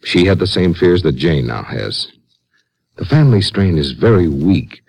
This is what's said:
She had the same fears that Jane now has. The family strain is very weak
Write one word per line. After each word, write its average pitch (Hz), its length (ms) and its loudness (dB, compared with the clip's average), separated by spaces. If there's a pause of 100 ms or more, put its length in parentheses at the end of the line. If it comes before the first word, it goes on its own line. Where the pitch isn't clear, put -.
She 87 200 0
had 92 140 2
the 92 80 0
same 90 280 0
fears 87 280 2
that 80 140 0
Jane 71 300 -2
now 58 160 -8
has. - 460 -10 (880)
The - 80 -10
family 135 380 2
strain 95 360 0
is 71 140 -4
very 90 360 2
weak 73 600 -2